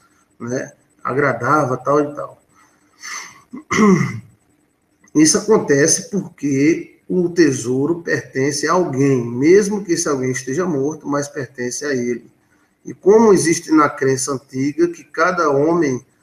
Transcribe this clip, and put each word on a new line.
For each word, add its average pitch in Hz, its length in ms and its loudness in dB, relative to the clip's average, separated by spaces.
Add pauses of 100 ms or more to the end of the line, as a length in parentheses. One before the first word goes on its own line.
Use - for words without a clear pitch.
(380)
né, 123 340 -8 (320)
agradava, 131 720 0
tal 143 240 0
e 143 140 -4
tal. - 280 -12 (1300)
<clears throat> 151 500 2 (960)
Isso 156 240 4
acontece 151 720 2
porque 147 880 -2 (100)
o 180 200 0
tesouro 143 720 0
pertence 143 640 -4
a 160 60 0
alguém, 139 520 0
mesmo 185 600 2
que 170 80 -2
esse 165 160 -2
alguém 131 240 -2
esteja 135 340 -6
morto, 151 400 -4
mas 143 220 -4
pertence 123 560 -8
a 147 100 -2
ele. 120 340 -4 (560)
E - 80 -14
como 214 400 6
existe 160 380 0
na 151 180 4
crença 135 440 -2
antiga 143 560 -4
que 170 160 -12
cada 175 460 0
homem 143 540 0 (180)